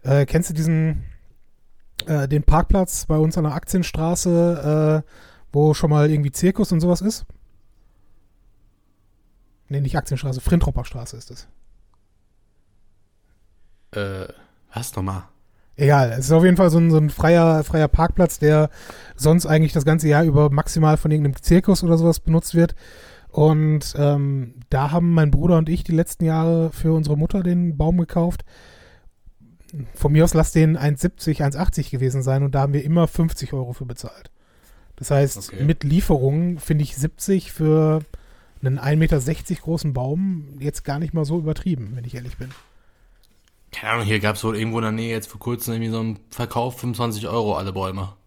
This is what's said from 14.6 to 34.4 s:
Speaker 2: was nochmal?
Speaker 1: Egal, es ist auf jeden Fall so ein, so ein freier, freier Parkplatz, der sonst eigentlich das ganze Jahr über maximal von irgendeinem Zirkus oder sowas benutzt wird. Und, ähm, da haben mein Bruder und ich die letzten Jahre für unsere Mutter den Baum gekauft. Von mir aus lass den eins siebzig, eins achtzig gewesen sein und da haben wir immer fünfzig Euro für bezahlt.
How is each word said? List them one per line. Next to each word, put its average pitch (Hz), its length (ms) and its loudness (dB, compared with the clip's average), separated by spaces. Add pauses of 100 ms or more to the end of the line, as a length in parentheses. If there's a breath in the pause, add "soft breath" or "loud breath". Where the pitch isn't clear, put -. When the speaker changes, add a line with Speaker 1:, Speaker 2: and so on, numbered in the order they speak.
Speaker 2:
was - 220 -10
nochmal? 95 280 -6 (520)
Speaker 1:
Egal, 139 360 4
es 131 140 -6
ist 139 60 0
auf 165 120 6
jeden 180 140 6
Fall 185 120 4
so 160 100 4
ein, 165 120 4
so 156 60 6
ein 156 120 4
freier, 165 540 4
freier 156 240 0
Parkplatz, 170 520 2
der 151 300 4 (460 loud breath)
sonst 156 300 2
eigentlich 156 280 2
das 151 120 0
ganze 156 220 2
Jahr 151 160 4
über 151 260 4
maximal 156 480 2
von 156 140 -2
irgendeinem 147 300 0
Zirkus 185 420 4
oder 170 140 4
sowas 165 220 2
benutzt - 360 0
wird. 165 200 2 (540 loud breath)
Und, 156 680 2
ähm, 139 580 0 (140)
da 143 220 0
haben 170 220 2
mein 156 180 4
Bruder 170 260 4
und 160 120 2
ich 170 140 -2
die - 80 -6
letzten 165 340 -2
Jahre 160 460 0
für 160 220 0
unsere 151 240 0
Mutter 170 260 0
den 175 340 0
Baum 160 200 2
gekauft. 175 460 -2 (1500 soft breath)
Von 147 200 0
mir 156 100 8
aus 170 100 4
lass 160 180 2
den 160 260 4
eins 143 240 -2
siebzig, - 420 -2
eins 139 120 -2
achtzig 156 360 -2
gewesen 131 320 -2
sein 135 200 0
und 135 120 -2
da 139 60 2
haben 143 120 0
wir 143 100 -2
immer 165 240 2
fünfzig - 460 -2
Euro 127 200 -6
für 127 120 -12
bezahlt. - 460 -16 (640 soft breath)